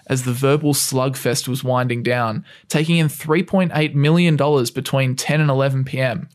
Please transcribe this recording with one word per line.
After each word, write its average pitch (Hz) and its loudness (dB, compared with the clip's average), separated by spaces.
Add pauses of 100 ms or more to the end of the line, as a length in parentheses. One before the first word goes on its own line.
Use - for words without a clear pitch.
(100)
as 127 0
the 127 0
verbal 143 2
slugfest 131 -2
was 127 -4
winding 127 0
down, 120 -2 (240)
taking 160 2
in 156 2
three 156 -2
point 185 0
eight 156 0
million 160 4
dollars 139 2
between 131 -2
ten 151 -2
and 151 2
eleven 135 0
P - -6
M. 131 -4